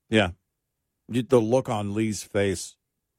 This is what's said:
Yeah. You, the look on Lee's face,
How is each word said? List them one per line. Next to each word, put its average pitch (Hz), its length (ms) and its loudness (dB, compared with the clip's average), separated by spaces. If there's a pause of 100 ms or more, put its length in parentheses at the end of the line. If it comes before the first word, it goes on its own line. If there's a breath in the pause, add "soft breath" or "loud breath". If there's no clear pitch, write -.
Yeah. 104 220 2 (800)
You, 123 140 -2
the 120 180 4
look 120 280 0
on 104 260 -4
Lee's 107 300 -4
face, 98 520 -4 (420)